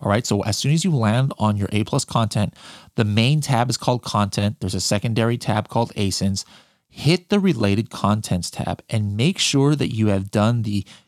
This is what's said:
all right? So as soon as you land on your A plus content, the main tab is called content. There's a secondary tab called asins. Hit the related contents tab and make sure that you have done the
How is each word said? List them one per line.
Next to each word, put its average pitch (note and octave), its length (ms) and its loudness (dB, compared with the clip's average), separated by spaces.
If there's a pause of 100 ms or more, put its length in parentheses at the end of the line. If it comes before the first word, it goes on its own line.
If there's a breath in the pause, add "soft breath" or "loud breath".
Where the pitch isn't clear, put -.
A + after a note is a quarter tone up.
all G2 100 -2
right? G2+ 160 0
So G2+ 160 0
as G#2 160 -2
soon C3+ 140 0
as D#3+ 120 2
you F3+ 100 2
land A#2+ 440 2
on G#2+ 180 2
your G2+ 160 -2
A G#2 120 0
plus C3+ 200 -2
content, A2 480 0 (440 loud breath)
the A2 100 2
main A2+ 340 2
tab A#2+ 300 0
is - 80 -2
called B2 240 -2
content. G2+ 580 -2
There's F#2+ 140 -4
a F#2+ 60 -2
secondary A2+ 580 0
tab G#2+ 300 -2
called A2+ 260 -2
asins. G2 500 -2 (460 soft breath)
Hit F3 400 0
the G#3 100 4
related A2+ 480 2
contents G2 640 -2
tab - 400 -6
and G#2 260 -2
make D3+ 220 0
sure C#3+ 360 2
that C#3 200 -2
you A2 140 2
have G2 220 0
done A2+ 320 2
the G#2 220 -2 (240 loud breath)